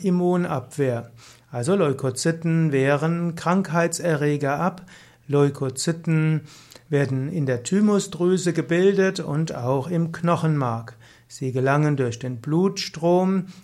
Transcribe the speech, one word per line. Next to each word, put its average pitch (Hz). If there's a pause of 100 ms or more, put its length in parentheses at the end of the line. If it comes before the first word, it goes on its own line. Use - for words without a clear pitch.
Immunabwehr. 175 (400)
Also 139
Leukozyten 165
wehren 156
Krankheitserreger 160
ab. 175 (420)
Leukozyten 151 (460)
werden 135
in 170
der 123
Thymusdrüse 185
gebildet 185
und 156
auch 131
im 165
Knochenmark. 147 (360)
Sie 131
gelangen 139
durch 120
den 127
Blutstrom, 185 (180)